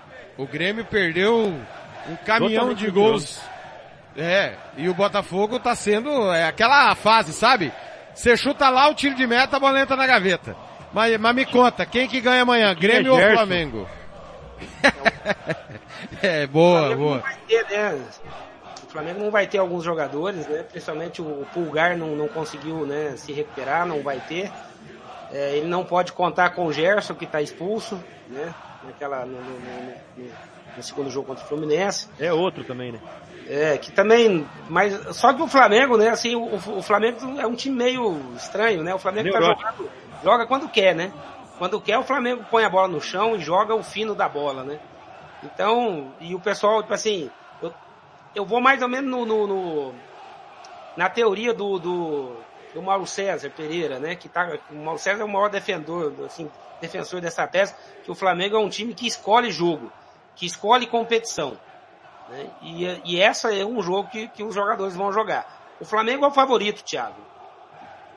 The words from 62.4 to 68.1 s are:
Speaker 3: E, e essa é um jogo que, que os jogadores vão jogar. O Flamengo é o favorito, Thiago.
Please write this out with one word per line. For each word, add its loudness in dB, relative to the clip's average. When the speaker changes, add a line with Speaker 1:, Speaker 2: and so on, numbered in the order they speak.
Speaker 3:
E, -6
e 0
essa 2
é 0
um -4
jogo -2
que, -10
que -12
os -8
jogadores -2
vão -2
jogar. -2
O -14
Flamengo 0
é 8
o 0
favorito, 2
Thiago. -8